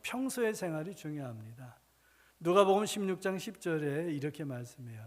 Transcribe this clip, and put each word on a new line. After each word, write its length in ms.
평소의 520
생활이 400
중요합니다. 840
누가복음 480
십육 340
장 180
십 220
절에 540
이렇게 300
말씀해요. 600